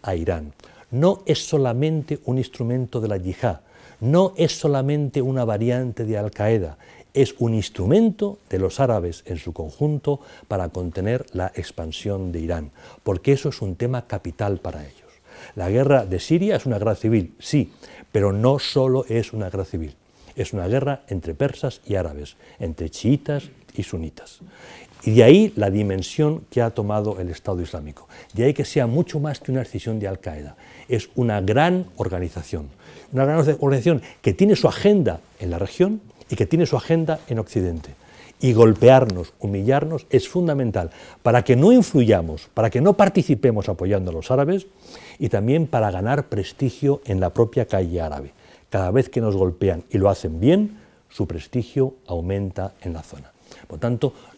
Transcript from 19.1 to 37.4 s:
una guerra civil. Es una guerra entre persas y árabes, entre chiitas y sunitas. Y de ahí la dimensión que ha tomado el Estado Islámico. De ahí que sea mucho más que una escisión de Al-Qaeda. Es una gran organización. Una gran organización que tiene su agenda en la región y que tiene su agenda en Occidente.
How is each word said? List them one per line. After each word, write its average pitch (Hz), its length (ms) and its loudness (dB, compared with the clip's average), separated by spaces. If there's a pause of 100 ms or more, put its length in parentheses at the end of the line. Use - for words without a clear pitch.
una 104 180 -6
guerra 95 160 -6
civil. 80 300 -8 (400)
Es - 180 -6
una 90 140 -4
guerra 135 400 -2
entre 85 260 -6
persas 135 520 -4
y 101 100 -4
árabes, 73 400 -6 (240)
entre 82 300 -6
chiitas 143 600 -2 (240)
y - 100 -6
sunitas. - 560 -12 (640)
Y 107 80 0
de 113 120 10
ahí 190 340 10
la 104 120 2
dimensión 104 800 -2
que 123 120 0
ha 117 80 2
tomado 104 500 -4
el 90 100 -6
Estado 90 320 -6
Islámico. 76 460 -12 (260)
De - 120 0
ahí 147 80 4
que 143 100 -2
sea 131 240 0
mucho 147 320 -2
más 143 200 -6
que - 120 -8
una 127 120 -2
escisión 110 360 -8
de 101 80 -6
Al-Qaeda. 78 480 -10 (320)
Es 117 280 -4
una 113 260 0
gran 165 460 2 (100)
organización. 87 720 -6 (420)
Una 131 140 0
gran 156 140 2
organización 139 640 2 (180)
que 104 120 2
tiene 196 220 4
su - 120 2
agenda 139 520 2 (200)
en 90 100 -6
la 85 100 -4
región 185 420 -2 (280)
y 113 60 -6
que - 100 0
tiene 165 200 2
su 131 120 -2
agenda 160 500 0
en 113 120 -4
Occidente. 90 500 -4 (500)